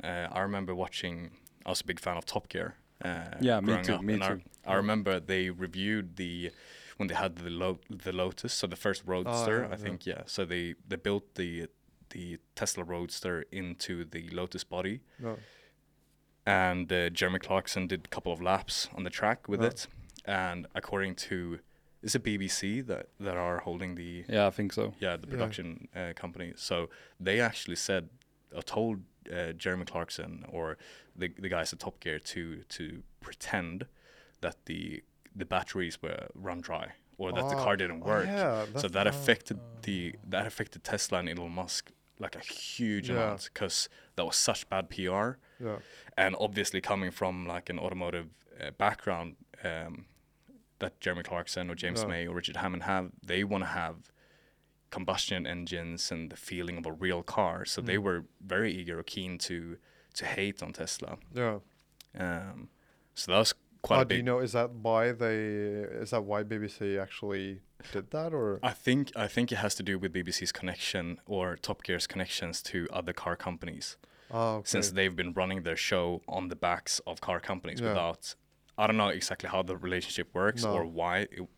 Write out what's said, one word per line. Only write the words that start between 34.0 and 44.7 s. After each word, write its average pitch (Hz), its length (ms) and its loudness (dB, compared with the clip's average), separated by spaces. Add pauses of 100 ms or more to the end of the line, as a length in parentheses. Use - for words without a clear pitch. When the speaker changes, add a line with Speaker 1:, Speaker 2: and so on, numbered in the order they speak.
Speaker 1:
that 85 160 -2 (120)
the, 85 360 -8 (320)
the 95 80 -6
batteries 87 580 -2
were 82 320 -6
run 90 280 -6
dry - 320 -4 (240)
or 92 160 -2
that 135 160 2
the 139 80 0
Speaker 3:
Ah, 135 60 2
Speaker 1:
car 101 120 6
didn't 87 280 -2
Speaker 3:
oh, 92 40 0
Speaker 1:
work. 104 180 6
Speaker 3:
yeah, 143 400 2
Speaker 1:
So 107 80 -8
Speaker 3:
that's, 107 200 0
Speaker 1:
that 98 140 6
Speaker 3:
uh, - 20 8
Speaker 1:
affected 123 500 4 (220)
the, 90 340 0 (140)
that 95 180 2
affected - 380 -6
Tesla - 340 0
and 87 80 0
Elon 85 240 -4
Musk, 87 400 -4 (280)
like, - 160 -6
a - 40 -10
huge 107 720 -2
Speaker 3:
Yeah. 123 60 2
Speaker 1:
amount, 107 380 0
'cause - 360 0 (260)
that 87 100 2
was 82 120 2
such - 320 2
bad 95 200 0